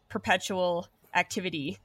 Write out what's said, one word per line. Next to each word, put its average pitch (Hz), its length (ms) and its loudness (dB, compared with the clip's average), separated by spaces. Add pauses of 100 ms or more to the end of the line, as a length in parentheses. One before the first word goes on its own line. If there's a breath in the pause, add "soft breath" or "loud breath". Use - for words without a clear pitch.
perpetual 185 800 0 (260)
activity 175 720 -2